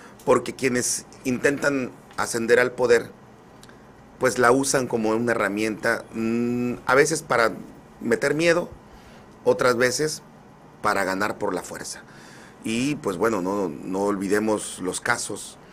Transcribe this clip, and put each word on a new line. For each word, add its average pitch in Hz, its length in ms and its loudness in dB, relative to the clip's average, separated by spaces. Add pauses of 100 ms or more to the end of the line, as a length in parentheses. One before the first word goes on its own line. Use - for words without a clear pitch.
(260)
porque 120 300 2
quienes 123 500 -2 (200)
intentan 135 640 0 (260)
ascender 113 420 2
al 123 120 2
poder, 117 400 2 (1040)
pues 123 220 0
la 123 120 8
usan 135 360 2
como 110 240 0
una 117 220 2
herramienta, 107 720 -2 (100)
mm, 120 580 -2 (140)
a 127 80 4
veces 151 260 4
para 117 300 2 (500)
meter 127 320 0
miedo, 170 340 2 (760)
otras 123 340 4
veces 127 460 0 (580)
para 101 220 0
ganar 98 340 -2
por 98 160 -4
la 87 80 -4
fuerza. - 400 -12 (600)
Y 127 320 -2
pues 98 220 -4
bueno, 104 260 0
no, 95 260 -2
no 95 360 -4
olvidemos 101 720 -2
los 90 220 -6
casos - 580 -6 (140)